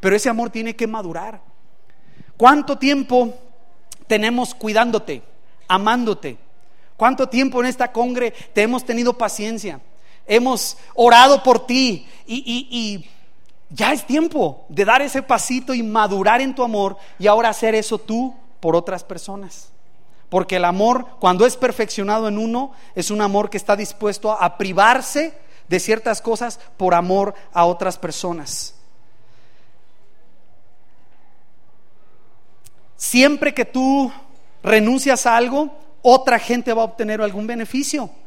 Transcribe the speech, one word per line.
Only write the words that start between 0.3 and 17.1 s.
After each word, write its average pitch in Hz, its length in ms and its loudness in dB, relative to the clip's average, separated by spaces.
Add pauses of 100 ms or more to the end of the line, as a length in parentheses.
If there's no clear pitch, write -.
tiene 226 260 -6
que 233 100 -2
madurar. 202 540 -8 (960)
¿Cuánto 285 400 6
tiempo 247 580 2 (720)
tenemos 233 480 0
cuidándote, 214 680 0 (460)
amándote? 202 680 0 (640)
¿Cuánto 262 280 2
tiempo 254 340 0
en 247 80 2
esta 247 240 -2
congre 247 400 -2 (200)
te 208 80 2
hemos 240 240 2
tenido 240 320 0
paciencia? 208 640 -4 (460)
Hemos 240 500 2 (180)
orado 240 480 10
por 254 240 6
ti 240 400 0 (200)
y, 226 100 -6
y, 247 340 -6
y 214 400 -6 (600)
ya 226 220 0
es 285 120 -4
tiempo 302 640 0
de 185 160 0
dar 233 160 6
ese 269 220 -2
pasito 254 500 0
y 240 100 0
madurar 214 580 4
en 269 140 -2
tu 262 80 0
amor 202 360 0 (200)